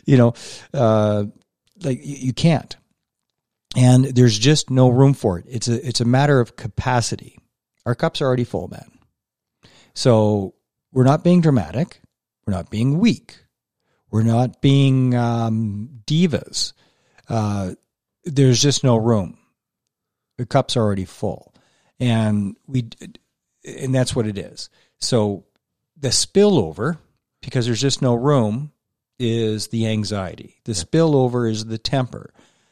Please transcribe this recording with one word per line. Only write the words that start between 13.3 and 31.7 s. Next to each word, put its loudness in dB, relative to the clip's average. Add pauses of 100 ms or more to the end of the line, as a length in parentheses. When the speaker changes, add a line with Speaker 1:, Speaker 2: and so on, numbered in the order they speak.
Speaker 1:
We're 0
not 0
being, 4
um, -4
divas. -2 (540)
Uh, -4 (520)
there's 4
just 0
no 4
room. 0 (1000)
The -8
cup's -2
already -2
full. -12 (460)
And 0 (120)
we, -4 (800)
and -8
that's 0
what -2
it -8
is. -14 (320)
So -2 (520)
the -6
spillover 0 (480)
because -2
there's -2
just -2
no 2
room, 0 (440)
is -2
the -2
anxiety. -6
The -6
Speaker 2:
Yeah. -6
Speaker 1:
spillover 2
is -4
the -8